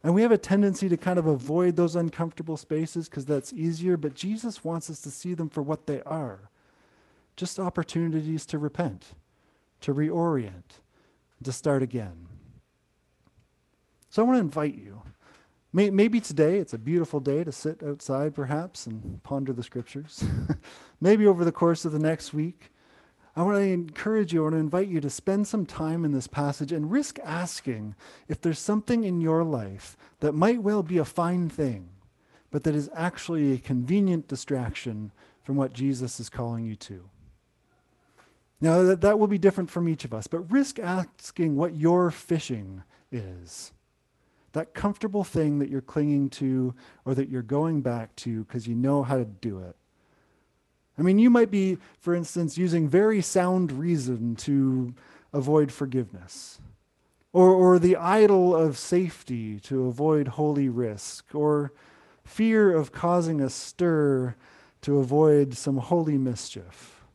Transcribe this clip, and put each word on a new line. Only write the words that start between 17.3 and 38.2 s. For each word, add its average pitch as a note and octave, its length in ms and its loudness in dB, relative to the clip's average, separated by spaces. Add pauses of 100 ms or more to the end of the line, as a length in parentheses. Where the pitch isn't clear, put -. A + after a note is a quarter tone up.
to D3+ 80 -8
sit D#3 300 -8
outside C#3+ 520 -4
perhaps D3 520 -8
and A2+ 360 -12
ponder C3+ 300 -6
the A#2+ 100 -6
scriptures. - 640 -12 (380)
<laughs> - 400 -20
Maybe G#3 240 6
over F3 180 4
the E3 80 2
course E3+ 320 0
of D#3+ 80 -4
the D3+ 60 -2
next D#3 340 -2
week, D#3 380 -6 (640)
I D#3+ 80 -2
wanna G3+ 160 2
encourage F#3+ 720 -2
you, E3 80 2
I D#3 40 2
wanna D#3 120 0
invite E3 320 0
you E3 140 -2
to C#3+ 80 -4
spend G3+ 360 -2
some G3+ 200 -4
time D#3+ 400 -4
in D3 60 0
this C3 160 -4
passage C#3+ 440 -4
and D#3 180 -2
risk C#4 320 -2
asking C3 720 -8 (340)
if D3+ 120 -6
there's E3 180 -2
something A3 460 -2
in F3+ 160 -2
your D#3+ 240 2
life G#2 540 -8 (220)
that D3 120 0
might G#3 300 2
well G#3 200 0
be F3 140 -2
a D#3 80 2
fine F3 460 -2
thing, G#2+ 400 -4 (600)
but D3+ 140 -4
that D#3 100 2
is D3 200 -2
actually E3 580 -2
a B2+ 60 0
convenient D#3+ 680 0
distraction A#2 840 -6 (300)
from C#3 140 -4
what C3 180 -2
Jesus B2+ 440 -4
is A2+ 120 -12
calling A#2 340 -6
you A2 120 -8
to. F#2+ 340 -18 (1500)